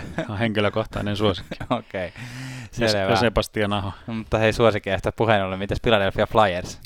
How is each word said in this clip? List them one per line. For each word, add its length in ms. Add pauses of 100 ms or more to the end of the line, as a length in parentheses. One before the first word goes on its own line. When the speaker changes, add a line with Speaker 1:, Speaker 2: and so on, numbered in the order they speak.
(240)
Speaker 1:
ihan 160
henkilökohtainen 800
suosikki. 380 (140)
Speaker 2:
<laughs> 100
Okei, 340 (640)
Speaker 1:
Ja 80
s-, 40
Speaker 2:
selvä. 200
Speaker 1:
ja 40
Sebastian 580
Aho. 200 (140)
Speaker 2:
No, 60
mutta 240
hei, 160
suosikkeista 580
puheen 340
ollen, 140
mites 220
Philadelphia 460
Flyers? 580